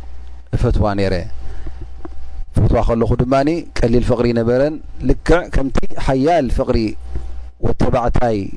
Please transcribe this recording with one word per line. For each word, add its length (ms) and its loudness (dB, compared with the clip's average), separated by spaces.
እፈትዋ 400 2
ነይረ። 220 0
ፈትዋ 320 4
ከለኹ 340 2
ድማኒ 320 2
ቀሊል 300 2
ፍቕሪ 280 2
ነበረን። 420 2
ልክዕ 380 2
ከምቲ 280 0
ሓያል 520 2
ፍቕሪ 280 2
ወተባዕታይ 760 2